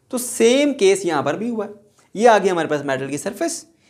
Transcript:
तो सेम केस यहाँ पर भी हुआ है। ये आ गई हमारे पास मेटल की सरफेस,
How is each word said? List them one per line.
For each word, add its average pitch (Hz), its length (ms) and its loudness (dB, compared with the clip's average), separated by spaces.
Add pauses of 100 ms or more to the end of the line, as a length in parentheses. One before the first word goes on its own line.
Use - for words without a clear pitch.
(120)
तो 254 60 -6
सेम 254 560 2
केस 190 320 2
यहाँ 156 180 -2
पर 147 140 -2
भी 220 120 -6
हुआ 214 160 -6
है। 208 60 -14 (440)
ये 214 120 4
आ 220 100 8
गई 196 120 2
हमारे 170 180 -2
पास 147 180 -2
मेटल 135 220 -4
की 139 100 -6
सरफेस, 320 480 -6 (240)